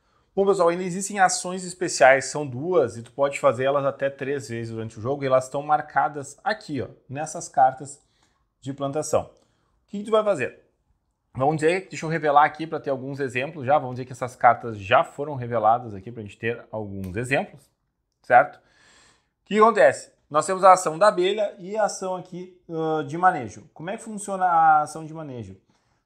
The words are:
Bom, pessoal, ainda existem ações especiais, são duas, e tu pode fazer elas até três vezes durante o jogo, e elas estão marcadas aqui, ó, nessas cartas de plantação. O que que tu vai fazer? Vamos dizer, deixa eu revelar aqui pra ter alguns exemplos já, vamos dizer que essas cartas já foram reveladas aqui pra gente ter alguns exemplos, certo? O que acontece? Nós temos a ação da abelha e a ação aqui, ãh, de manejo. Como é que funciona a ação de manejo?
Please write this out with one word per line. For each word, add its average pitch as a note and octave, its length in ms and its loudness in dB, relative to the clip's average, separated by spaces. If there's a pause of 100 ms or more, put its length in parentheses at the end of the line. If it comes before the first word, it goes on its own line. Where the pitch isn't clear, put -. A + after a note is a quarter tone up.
(360)
Bom, G3 100 2
pessoal, F3+ 240 4
ainda F3 140 -2
existem F#3+ 360 -6
ações F#3 460 0
especiais, C#3+ 600 4
são D3+ 220 -8
duas, C3+ 480 0
e A2+ 80 -12
tu - 80 -20
pode C#3 280 -4
fazer C3 260 2
elas C#3 200 0
até C#3 240 -4
três C#3 380 -6
vezes A#2 240 -8
durante A2 260 -10
o G#2+ 40 -14
jogo, C#3 220 -4
e C#3 40 -2
elas C3 180 4
estão C#3+ 160 -6
marcadas D3 840 -4
aqui, F3 380 -6
ó, G2 60 -8 (220)
nessas C#3 400 -10
cartas - 520 0 (600)
de B2+ 100 -10
plantação. C#3 520 -2
O - 80 -18 (560)
que G3+ 120 -12
que G#3 60 -10
tu G#3+ 60 -12
vai G#3+ 120 2
fazer? E3+ 380 -2 (760)
Vamos C#3+ 220 2
dizer, F3 320 0
deixa D#3 160 -10
eu D#3 40 -6
revelar D3+ 360 4
aqui D3+ 200 -4
pra D#3+ 140 -8
ter D3 100 -6
alguns C3+ 300 -6
exemplos C3+ 460 -4
já, C#3 120 4
vamos B2+ 180 -4
dizer B2+ 100 -10
que C3 80 -16
essas B2 200 -8
cartas A#2 460 4
já A#2+ 240 2
foram C#3+ 320 -10
reveladas A#2+ 580 0
aqui G2+ 180 -14
pra A#2 100 -14
gente G2+ 160 -16
ter A#2 340 -6
alguns G2 460 -10
exemplos, C3+ 520 -4 (520)
certo? C3+ 360 4
O - 40 -20 (840)
que G#3 140 0
acontece? G3 540 4 (160)
Nós D3+ 160 0
temos F#3 180 0
a F#3+ 80 10
ação E3+ 260 2
da E3 120 4
abelha G3 500 0
e F#3+ 160 -10
a G#3+ 80 0
ação F#3 320 -4
aqui, F3+ 420 -14 (120)
ãh, D#3+ 360 -2
de C#3 120 -8
manejo. D3 560 0
Como D#3+ 160 -14
é A3 80 -8
que A3 60 -20
funciona G3 420 -6
a D#3+ 380 4
ação D#3+ 220 -10
de D#3 80 -16
manejo? B2 440 -12 (480)